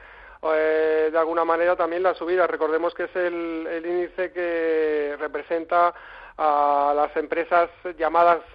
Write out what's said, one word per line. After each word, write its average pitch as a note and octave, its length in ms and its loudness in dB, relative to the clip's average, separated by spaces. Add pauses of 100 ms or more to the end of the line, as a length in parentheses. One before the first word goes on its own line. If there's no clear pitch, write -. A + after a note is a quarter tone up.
(420)
eh, D#3 680 2
de D#3+ 80 -2
alguna E3 280 0
manera E3+ 320 2
también F3 260 -2
la F3+ 100 2
subida. E3+ 320 0
Recordemos D#3+ 480 -2
que F3+ 120 -8
es - 100 -10
el, E3+ 500 -4
el E3 200 -8
índice F3+ 480 -4
que D#3+ 840 -2
representa E3 760 0 (440)
a D3 560 2
las D3 220 0
empresas E3 540 0 (280)
llamadas E3 440 4 (140)